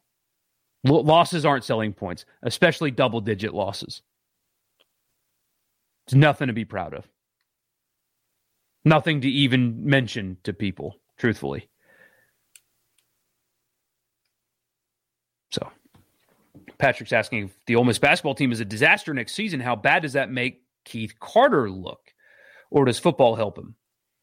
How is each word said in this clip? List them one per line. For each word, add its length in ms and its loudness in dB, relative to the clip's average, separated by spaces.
Lo-, 160 4
losses 440 4
aren't 200 0
selling 280 -2
points, 320 -10
especially 480 0
double 300 0
digit 320 -4
losses. 500 -8
It's 80 0
nothing 320 6
to 60 -4
be 120 -6
proud 300 -8
of. 140 -16
Nothing 380 2
to 60 -2
even 560 0
mention 600 0
to 80 -4
people, 480 -8
truthfully. 500 -4
So, 200 -6
Patrick's 340 0
asking 320 -2
if 220 -16
the 100 0
Ole 80 6
Miss 140 2
basketball 360 0
team 180 0
is 80 -4
a 40 -6
disaster 500 0
next 200 -8
season, 260 -6
how 160 -4
bad 260 0
does 120 -6
that 160 -2
make 340 -6
Keith 340 -12
Carter 520 2
look? 420 -14
Or 140 4
does 140 2
football 380 2
help 200 -4
him? 180 -18